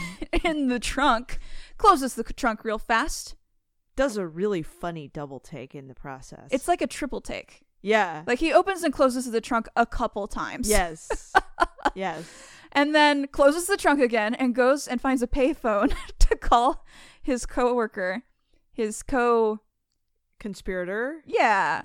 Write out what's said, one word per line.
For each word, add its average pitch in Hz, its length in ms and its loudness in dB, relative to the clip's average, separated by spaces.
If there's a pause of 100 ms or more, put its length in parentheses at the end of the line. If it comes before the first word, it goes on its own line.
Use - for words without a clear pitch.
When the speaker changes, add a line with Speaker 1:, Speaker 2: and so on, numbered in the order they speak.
(180)
Speaker 1:
<laughs> - 260 -2
in 302 240 0
the 247 120 0
trunk. 254 580 0 (380)
Closes 285 380 4
the 226 120 -4
c-, - 60 -10
trunk 226 320 -2
real 220 140 -4
fast. - 560 -2 (600)
Speaker 2:
Does 262 220 0
a 190 100 -4
really 170 360 -2
funny 160 460 -10
double 139 320 -12
take 135 340 -16
in 139 140 -16
the 131 60 -20
process. 135 560 -18
Speaker 1:
It's 254 160 -2
like 349 140 0
a 294 60 0
triple 240 340 -8
take. - 400 -14 (220)
Speaker 2:
Yeah. 190 440 0
Speaker 1:
Like, 247 120 0
he 320 160 0
opens 359 280 4
and 302 120 0
closes 254 360 0
the 220 120 -2
trunk 226 340 -4
a 233 80 4
couple 214 440 -4
times. 160 420 -8
Speaker 2:
Yes. 180 680 -2
Speaker 1:
<laughs> - 40 4 (520)
Speaker 2:
Yes. 165 300 -8 (480)
Speaker 1:
And 294 200 2
then 294 360 4
closes 302 380 4
the 392 100 0
trunk 285 240 2
again 226 340 0
and 254 180 0
goes 254 360 2
and 247 120 -4
finds 262 220 0
a 247 60 -2
payphone 254 640 0 (120)
<laughs> - 120 -16
to - 160 8
call - 500 2 (380)
his 254 240 -2
coworker, 233 760 -2 (500)
his 214 320 -4
co- 233 560 2 (800)
Speaker 2:
Conspirator? 202 840 -6
Speaker 1:
Yeah. 202 600 2